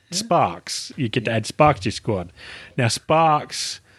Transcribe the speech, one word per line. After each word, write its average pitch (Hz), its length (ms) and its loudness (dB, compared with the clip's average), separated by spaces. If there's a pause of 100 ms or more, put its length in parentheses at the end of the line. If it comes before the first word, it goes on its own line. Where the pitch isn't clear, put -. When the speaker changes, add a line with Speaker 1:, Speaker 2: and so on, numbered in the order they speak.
(100)
Speaker 1:
Yeah. 175 80 -6
Speaker 2:
Sparks. 156 800 -2
You 127 120 -2
get 110 180 -2
to 117 60 0
add 110 140 -2
Sparks 151 340 4
to 107 60 -4
your 101 60 0
squad. 92 400 -4 (460)
Now, 120 100 2
Sparks - 920 0 (180)